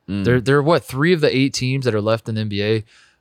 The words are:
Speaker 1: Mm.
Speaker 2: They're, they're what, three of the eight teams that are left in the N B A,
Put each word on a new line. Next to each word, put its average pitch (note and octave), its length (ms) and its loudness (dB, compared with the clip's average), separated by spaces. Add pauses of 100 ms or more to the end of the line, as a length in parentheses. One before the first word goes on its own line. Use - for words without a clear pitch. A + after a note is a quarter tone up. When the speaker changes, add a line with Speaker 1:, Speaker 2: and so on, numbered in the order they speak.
Speaker 1:
Mm. G2 160 -4
Speaker 2:
They're, B2 160 4
they're C3+ 220 2
what, D3+ 220 2
three D3 280 0
of E3+ 80 0
the D3 160 2
eight C3+ 160 0
teams C3 320 -4
that A#2 100 0
are G#2+ 60 0
left A2 300 -2
in A2+ 40 -4
the A2 60 -2
N G#2+ 80 -4
B G2+ 140 -4
A, G#2+ 220 0 (360)